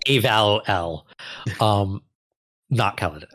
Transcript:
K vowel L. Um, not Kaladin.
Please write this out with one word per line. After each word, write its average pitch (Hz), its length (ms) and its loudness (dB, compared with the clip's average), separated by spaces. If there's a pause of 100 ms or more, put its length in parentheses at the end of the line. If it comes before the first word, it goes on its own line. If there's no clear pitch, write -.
K 139 120 2
vowel 107 480 4
L. 85 400 -2 (540)
Um, 101 420 2 (680)
not 113 260 0
Kaladin. - 380 -6